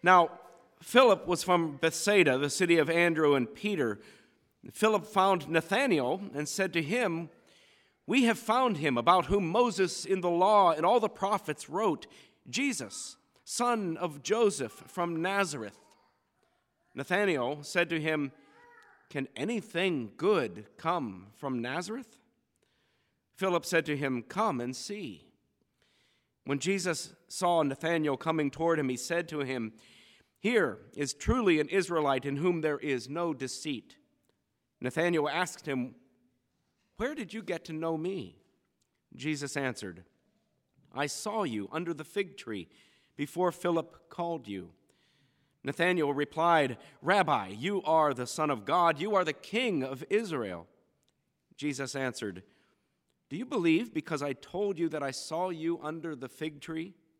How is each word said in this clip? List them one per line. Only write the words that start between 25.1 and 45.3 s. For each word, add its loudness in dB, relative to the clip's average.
When -4
Jesus -4
saw 2
Nathanael 0
coming -2
toward 0
him, -2
he -4
said -4
to -6
him, -4
"Here 2
is -4
truly 2
an 0
Israelite 0
in -2
whom 0
there 0
is -2
no -4
deceit." -8
Nathanael 0
asked -4
him, -4
"Where -4
did -10
you -10
get -6
to -10
know -2
me?" -6
Jesus -6
answered, -6
"I -4
saw -4
you -4
under -4
the -8
fig -6
tree -10
before -2
Philip -4
called -8
you." -10